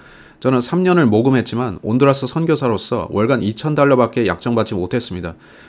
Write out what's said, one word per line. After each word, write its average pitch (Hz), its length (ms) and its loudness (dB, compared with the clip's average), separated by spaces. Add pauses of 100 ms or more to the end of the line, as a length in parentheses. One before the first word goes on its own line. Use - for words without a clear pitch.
(400)
저는 131 220 2
삼 170 220 0
년을 175 240 4
모금했지만 117 760 0
온두라스 135 460 2
선교사로서 123 800 -2
월간 110 320 0
이천 110 320 -4
달러밖에 127 540 2
약정받지 110 480 -2
못했습니다. 90 580 -6 (360)